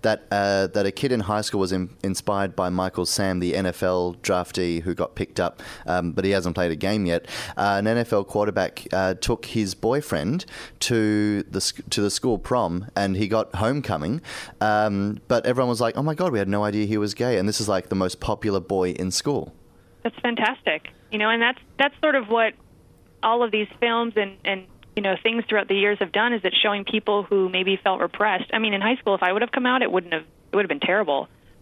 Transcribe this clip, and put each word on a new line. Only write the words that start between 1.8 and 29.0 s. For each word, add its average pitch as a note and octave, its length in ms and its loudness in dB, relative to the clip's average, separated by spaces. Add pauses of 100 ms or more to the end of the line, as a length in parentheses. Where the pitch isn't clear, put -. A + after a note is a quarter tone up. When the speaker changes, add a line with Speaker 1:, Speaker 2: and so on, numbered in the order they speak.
Speaker 1:
inspired G2 540 -2
by F#2 140 0
Michael F#2 340 0
Sam, F#2 360 0
the F2 140 0
N F#2+ 120 0
F F2 160 -4
L F2+ 400 0
draftee F2+ 600 0
who F2 120 -2
got - 200 -4
picked - 260 -6
up, - 220 -2 (240)
um, F2 260 0
but F#2 120 -2
he G2 60 2
hasn't F2+ 240 0
played F2 160 0
a E2 60 -2
game G2 280 0
yet. E2+ 220 0 (300)
Uh, G2+ 220 2
an G#2 80 0
N A2+ 120 2
F A#2 160 -2
L G2+ 100 2
quarterback, G2+ 680 -2
uh, F#2+ 200 2
took A2+ 300 -2
his G#2 300 -2
boyfriend A#2 720 -2 (340)
to G#2+ 640 2
the F#2+ 180 -4
sc-, - 300 -6
to - 100 -2
the G2+ 100 2
school A#2 280 0
prom F#2+ 480 0 (100)
and G2 200 0
he G2+ 120 0
got A2 280 0
homecoming, A2 640 -2 (400)
um, G#2+ 680 2
but A#2+ 160 2
everyone B2+ 240 2
was A#2+ 140 0
like, A#2 160 0
"Oh C3 40 0
my D#3 120 0
God, F3+ 180 0
we A2+ 60 2
had G2 100 0
no G2+ 160 2
idea G#2 220 0
he G#2+ 100 0
was G#2 160 0
gay." A#2+ 260 0
And G#2 80 0
this G#2 140 -2
is, G#2 80 -4
like, F#2+ 220 0
the F#2+ 40 0
most F#2 260 0
popular G2+ 400 -2
boy F2+ 320 0
in F#2 180 -4
school. A2+ 440 -4 (480)
Speaker 2:
That's - 180 -6
fantastic. A#3 680 -2 (220)
You G#3+ 80 -4
know, G#3+ 100 2
and A3+ 140 2
that's, B3 160 0 (200)
that's C#4+ 220 2
sort D4+ 140 2
of A#3+ 140 0
what A3+ 260 2 (680)
all A#3 220 4
of A3 80 -2
these G#3+ 160 0 (100)
films A#3 380 0
and, G3 280 -2
and, F#3+ 220 -4 (300)
you G3+ 60 -2
know, F#3+ 200 2
things A3+ 260 0
throughout G3+ 200 2
the G3 80 2
years G3+ 240 2
have F#3 100 -2
done, A3+ 220 2
is A3+ 100 -2
it's - 180 0
showing G3+ 240 0
people G#3 380 0
who F#3+ 260 2
maybe F#3 340 0
felt F#3+ 180 0
repressed. F#3+ 520 0
I A3+ 60 0
mean, A3 160 0
in G3 60 -2
high A3+ 160 2
school, G#3 180 0